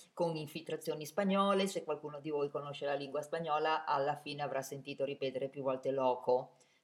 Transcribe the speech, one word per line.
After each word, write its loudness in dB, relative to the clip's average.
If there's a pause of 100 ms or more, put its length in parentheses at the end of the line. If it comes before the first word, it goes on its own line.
(120)
con -2
infiltrazioni -6
spagnole. 2
Se -4
qualcuno -6
di -6
voi 2
conosce -6
la 2
lingua -4
spagnola, 2
alla 2
fine -6
avrà -2
sentito -4
ripetere -2
più -8
volte 0
loco, 2 (200)